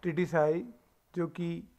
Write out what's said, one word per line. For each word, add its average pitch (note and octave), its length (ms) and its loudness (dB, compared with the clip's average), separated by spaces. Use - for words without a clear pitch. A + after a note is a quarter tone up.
tritici E3+ 600 2
जो E3+ 120 -2
कि E3+ 400 -6